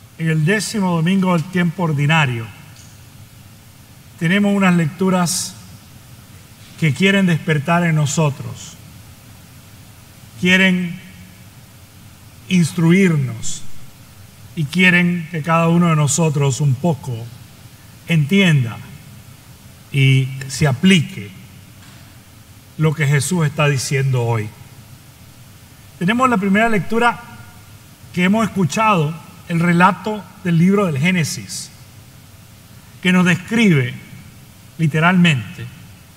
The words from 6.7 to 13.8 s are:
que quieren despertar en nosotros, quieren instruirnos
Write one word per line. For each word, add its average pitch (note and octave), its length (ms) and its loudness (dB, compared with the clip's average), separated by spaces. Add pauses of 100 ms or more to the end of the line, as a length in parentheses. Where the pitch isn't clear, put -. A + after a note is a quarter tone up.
que D#3 140 0
quieren G3 320 2
despertar E3+ 580 0
en E3 120 0
nosotros, C#3+ 840 -4 (1600)
quieren F3+ 600 0 (1500)
instruirnos E3 1120 0 (920)